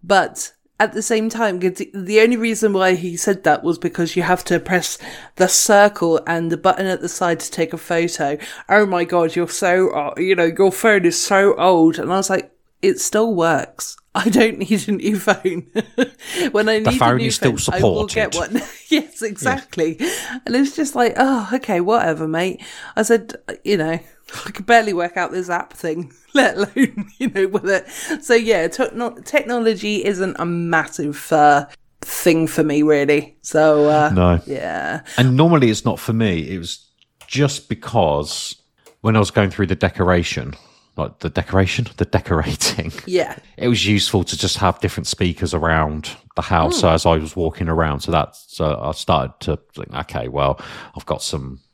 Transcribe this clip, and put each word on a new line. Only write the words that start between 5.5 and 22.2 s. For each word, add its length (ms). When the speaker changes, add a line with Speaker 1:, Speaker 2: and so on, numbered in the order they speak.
Speaker 1:
and 240
the 60
button 300
at 120
the 100
side 300
to 120
take 200
a 60
photo. 600
"Oh 180
my 200
God, 320
you're 100
so, 440
uh, 260
you 180
know, 220
your 160
phone 320
is 160
so 340
old." 440
And 120
I 60
was 120
like, 220
"It 180
still 340
works. 640
I 140
don't 280
need 320
a 20
new 280
phone." 520
<laughs> 40
When 180
I 100
Speaker 2:
The 120
Speaker 1:
need 80
Speaker 2:
phone 160
Speaker 1:
a 20
new 100
Speaker 2:
is 80
still 220
Speaker 1:
phone, 180
I 80
will 240
get 260
Speaker 2:
supported. 260
Speaker 1:
one. 80
<laughs> 40
Yes, 320
exactly. 800
Yes. 460
And 100
it's 220
just 180
like, 220
"Oh, 380
okay, 260
whatever, 460